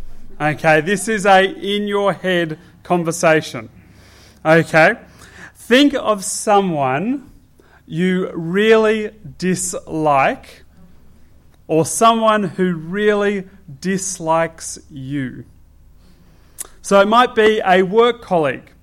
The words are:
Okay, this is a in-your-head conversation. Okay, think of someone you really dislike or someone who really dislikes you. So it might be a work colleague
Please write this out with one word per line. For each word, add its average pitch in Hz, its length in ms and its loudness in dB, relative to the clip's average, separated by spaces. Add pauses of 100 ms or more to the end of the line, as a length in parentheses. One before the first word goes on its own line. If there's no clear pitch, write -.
(400)
Okay, 156 400 2
this 185 260 -2
is 220 180 -2
a 190 200 6
in-your-head 196 1120 -2 (240)
conversation. 160 840 0 (760)
Okay, 165 500 4 (600)
think 277 400 2
of 208 300 -4
someone 190 1040 -2 (560)
you 180 460 -2
really 214 840 0 (240)
dislike 160 1300 -2 (1040)
or 160 180 0
someone 226 560 2
who 185 320 -2
really 202 720 -2 (320)
dislikes 165 1000 -4 (100)
you. 135 540 -10 (1400)
So 196 180 4
it 196 60 4
might 240 300 2
be 214 280 2
a 190 200 4
work 233 380 2
colleague 147 500 -4 (100)